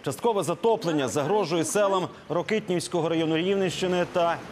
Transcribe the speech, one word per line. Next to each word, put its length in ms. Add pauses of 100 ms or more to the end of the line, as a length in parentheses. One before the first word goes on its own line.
Часткове 380
затоплення 640
загрожує 560
селам 440 (220)
Рокитнівського 800
району 280
Рівненщини 760
та 240 (140)